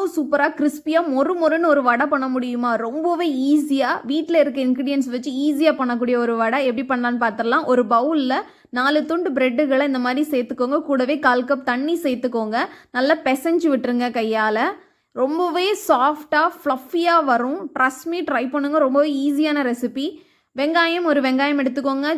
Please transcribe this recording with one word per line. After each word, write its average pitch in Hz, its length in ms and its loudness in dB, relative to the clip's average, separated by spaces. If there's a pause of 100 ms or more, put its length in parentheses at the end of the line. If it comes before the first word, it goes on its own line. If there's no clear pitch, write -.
(160)
சூப்பரா, 294 300 0 (120)
கிறிஸ்பியா, 302 420 0 (160)
மொறு 285 240 2
மொறுன்னு 320 260 2
ஒரு 285 180 4
வடை 247 240 4
பண்ண 277 200 0
முடியுமா? 247 480 -2
ரொம்பவே 320 520 -2 (240)
ஈஸியா, 277 380 2 (160)
வீட்ல 320 340 0
இருக்க 277 220 2
இன்கிரிடியன்ட்ஸ் 262 480 0
வச்சு 254 220 -6
ஈஸியா 294 480 2
பண்ணக்கூடிய 240 380 0
ஒரு 233 180 0
வடை 226 300 0
எப்படி 254 220 -2
பண்ணலான்னு 240 360 -2
பார்த்துடலாம். 233 420 0
ஒரு 254 240 2
பவுல்ல 262 480 2 (320)
நாலு 277 360 0
துண்டு 330 260 -2
பிரெட்டுகளை 262 600 2
இந்த 262 80 -2
மாதிரி 254 320 0
சேர்த்துக்கோங்க. 254 500 -2
கூடவே 277 380 0
கால் 254 240 2
கப் 262 280 -2
தண்ணி 294 320 -2
சேர்த்துக்கோங்க. 233 540 -2 (340)
நல்லா 277 340 2
பிசைஞ்சு 320 480 0
விட்டுருங்க 240 360 0 (100)
கையால. 220 380 0 (580)
ரொம்பவே 330 520 0 (200)
சாஃப்டா, 294 560 2 (120)
ஃப்ளஃபியா 339 720 0
வரும். 262 360 0 (140)
Trust 269 360 -2
me, 349 100 -4 (100)
ட்ரை 254 180 -2
பண்ணுங்க. 285 300 0
ரொம்பவே 285 320 2 (160)
ஈஸியான 294 440 0
ரெசிபி. 254 360 -4 (480)
வெங்காயம், 330 500 0
ஒரு 294 160 4
வெங்காயம் 269 400 0
எடுத்துக்கோங்க. 269 460 -2 (100)